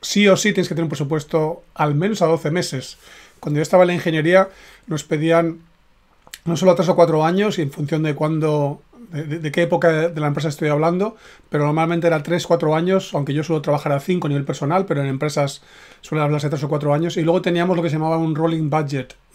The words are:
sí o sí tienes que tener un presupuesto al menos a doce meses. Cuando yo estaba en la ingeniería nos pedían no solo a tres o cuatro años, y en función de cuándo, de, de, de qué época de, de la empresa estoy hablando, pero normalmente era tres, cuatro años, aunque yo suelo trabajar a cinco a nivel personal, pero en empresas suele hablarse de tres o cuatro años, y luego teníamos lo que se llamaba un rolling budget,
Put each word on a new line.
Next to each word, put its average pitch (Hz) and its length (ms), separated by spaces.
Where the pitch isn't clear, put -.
sí 202 280
o 190 80
sí 208 160
tienes 180 160
que 160 60
tener 165 100
un 151 40
presupuesto 156 720
al 151 180
menos 190 280
a 170 40
doce 160 260
meses. 151 460
Cuando 147 160
yo 156 60
estaba 185 200
en 175 40
la 175 80
ingeniería 170 520
nos 156 160
pedían 165 560
no 170 100
solo 185 160
a 170 40
tres 175 120
o 185 80
cuatro 160 300
años, 185 340
y - 20
en 143 100
función 156 300
de 151 140
cuándo, 151 640
de, 156 120
de, 156 160
de 156 120
qué 175 120
época 165 260
de, 160 200
de 156 120
la 151 60
empresa 147 200
estoy 151 220
hablando, 170 480
pero 147 160
normalmente 160 420
era 156 160
tres, 170 240
cuatro 156 280
años, 190 380
aunque 143 200
yo 151 100
suelo 156 180
trabajar 147 300
a 139 80
cinco 175 280
a - 20
nivel 143 160
personal, 156 400
pero 147 160
en 139 60
empresas 143 540
suele 156 220
hablarse 147 240
de 143 40
tres 143 120
o 147 60
cuatro 147 240
años, 165 240
y 170 60
luego 170 180
teníamos 175 340
lo 170 80
que 170 60
se 151 80
llamaba 160 200
un 160 180
rolling 160 340
budget, 143 460